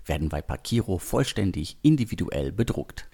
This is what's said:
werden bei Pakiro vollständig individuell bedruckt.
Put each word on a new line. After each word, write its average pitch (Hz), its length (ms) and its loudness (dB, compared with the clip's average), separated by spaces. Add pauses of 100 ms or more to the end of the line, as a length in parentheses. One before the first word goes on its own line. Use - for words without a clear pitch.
werden 76 220 0
bei 76 140 -2
Pakiro 101 560 0
vollständig 107 840 0
individuell 107 680 2
bedruckt. - 640 -4